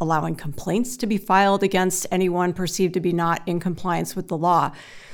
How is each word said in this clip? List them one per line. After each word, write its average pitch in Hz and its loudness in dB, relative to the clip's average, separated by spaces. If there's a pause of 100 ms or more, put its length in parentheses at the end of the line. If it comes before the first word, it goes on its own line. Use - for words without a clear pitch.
allowing 160 0
complaints 185 -4
to 233 -4
be 208 2
filed 196 4
against 185 2
anyone 180 2
perceived 180 -2
to 185 -2
be 175 0
not 170 0
in 175 -2
compliance 170 -2
with 185 -6
the 165 -2
law. 165 2 (440)